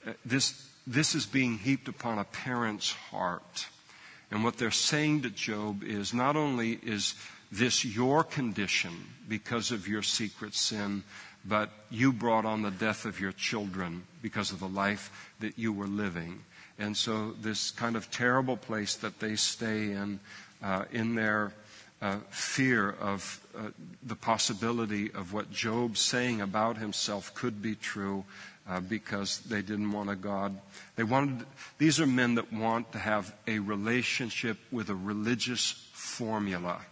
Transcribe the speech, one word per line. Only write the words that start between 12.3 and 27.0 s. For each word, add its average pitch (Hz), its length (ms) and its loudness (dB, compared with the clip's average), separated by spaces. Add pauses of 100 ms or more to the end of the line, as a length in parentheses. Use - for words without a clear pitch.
on 110 180 2
the 104 100 0
death 104 320 0
of 101 160 -4
your 98 120 0
children 92 720 -2 (180)
because 104 280 -2
of 95 80 -8
the 95 100 -4
life 98 420 0 (280)
that 107 180 -4
you 113 160 2
were 101 140 -2
living." 95 560 -2 (360)
And 104 180 -2
so 110 360 0
this 107 380 -2
kind 117 240 -2
of 113 160 -4
terrible 127 460 4
place 107 400 -2
that - 240 -6
they 107 160 0
stay 107 560 0
in, 101 260 -4 (420)
uh, 98 300 0
in 113 240 0
their, 107 380 2 (500)
uh, 101 160 0 (120)
fear 120 600 2
of 98 500 -4 (160)
uh, 107 140 -8 (320)
the 113 140 -6
possibility 110 960 0
of 92 200 -8
what 104 180 -4
Job's 113 500 0
saying 123 400 2
about 107 380 0
himself 104 560 -4